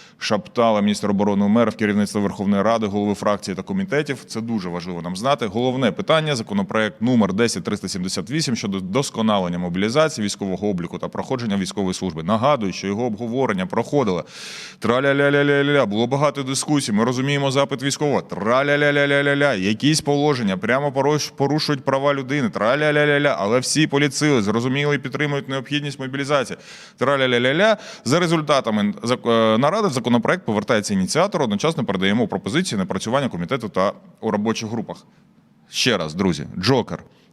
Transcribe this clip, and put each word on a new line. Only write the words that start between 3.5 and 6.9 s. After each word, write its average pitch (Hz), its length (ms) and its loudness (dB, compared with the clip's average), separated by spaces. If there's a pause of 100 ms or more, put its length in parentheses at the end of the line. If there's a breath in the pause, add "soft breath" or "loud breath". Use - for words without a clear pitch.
та 92 80 -8
комітетів». 123 640 -4
Це - 140 -8
дуже 113 280 -4
важливо 87 340 -8
нам 90 140 -6
знати. 123 300 0
Головне 123 460 0
питання: 156 440 0
законопроект 107 680 -2